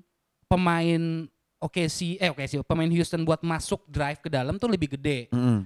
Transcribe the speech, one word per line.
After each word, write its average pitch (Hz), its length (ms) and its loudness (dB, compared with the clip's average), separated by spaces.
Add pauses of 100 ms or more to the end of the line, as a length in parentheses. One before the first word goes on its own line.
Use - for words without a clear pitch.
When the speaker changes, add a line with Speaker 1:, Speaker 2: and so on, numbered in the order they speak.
(460)
Speaker 1:
pemain 165 800 2 (320)
O 165 100 -6
K 170 180 -2
C, 156 120 -4 (180)
eh, 190 140 0
O 147 40 -4
K 139 120 -8
C, - 160 -8
pemain 160 260 0
Houston 170 340 0
buat 160 200 0
masuk 165 440 -4
drive 147 320 -4
ke - 120 -10
dalam 135 260 0
tuh 202 120 -4
lebih 175 240 2
gede. 139 380 -4
Speaker 2:
Mm-hmm. 123 360 4